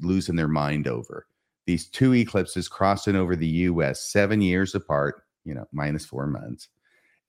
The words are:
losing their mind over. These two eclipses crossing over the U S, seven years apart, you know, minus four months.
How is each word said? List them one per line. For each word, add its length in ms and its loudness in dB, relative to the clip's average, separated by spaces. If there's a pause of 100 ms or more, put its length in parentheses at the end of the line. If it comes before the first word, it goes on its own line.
losing 360 0
their 120 0
mind 380 0
over. 400 -8 (400)
These 220 0
two 260 4
eclipses 540 0
crossing 480 0
over 180 2
the 140 -2
U 340 2
S, 300 -2
seven 300 2
years 320 2
apart, 480 -2 (240)
you 80 -8
know, 180 -10
minus 320 -4
four 220 -8
months. 420 -8 (600)